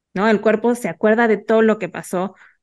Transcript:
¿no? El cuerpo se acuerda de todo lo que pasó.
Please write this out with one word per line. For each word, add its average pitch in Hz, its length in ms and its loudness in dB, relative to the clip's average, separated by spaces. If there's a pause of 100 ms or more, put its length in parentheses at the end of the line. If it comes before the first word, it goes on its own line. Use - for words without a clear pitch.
(160)
¿no? 190 120 0
El 208 140 2
cuerpo 220 320 0
se 233 160 -6
acuerda 220 380 0
de 214 100 2
todo 220 240 0
lo 220 160 2
que 196 100 -8
pasó. 175 460 -8 (300)